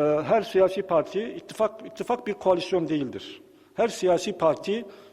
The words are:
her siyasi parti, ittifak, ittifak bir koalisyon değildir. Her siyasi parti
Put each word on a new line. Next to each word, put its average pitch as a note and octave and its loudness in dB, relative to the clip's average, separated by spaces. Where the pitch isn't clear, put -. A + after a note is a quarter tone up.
her G3+ 4
siyasi F#3+ 2
parti, F3 0
ittifak, - -6
ittifak A#3+ -6
bir G#3 -2
koalisyon F3 0
değildir. C3 -6
Her A3+ 2
siyasi F3+ 0
parti F#3+ 0